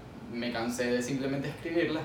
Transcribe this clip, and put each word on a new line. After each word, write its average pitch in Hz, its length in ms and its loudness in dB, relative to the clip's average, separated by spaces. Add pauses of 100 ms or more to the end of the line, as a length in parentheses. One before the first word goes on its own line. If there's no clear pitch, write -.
(320)
me 120 220 -2
cansé 123 320 0
de 123 160 4
simplemente 135 480 0
escribirlas, 156 560 0